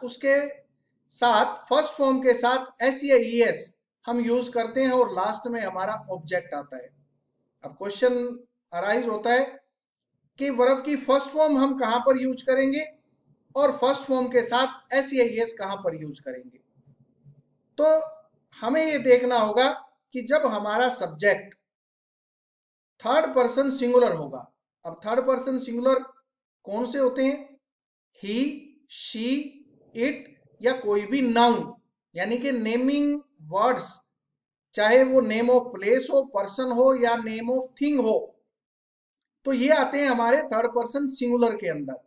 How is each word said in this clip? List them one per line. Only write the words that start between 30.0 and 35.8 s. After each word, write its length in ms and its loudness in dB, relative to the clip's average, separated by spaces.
या 120 0
कोई 340 -2
भी 160 -2
noun, 520 2
यानी 240 -4
कि 140 -4
naming 680 0
words, 400 0
चाहे 300 6
वो 180 4
name 280 0
of 240 4
place 360 0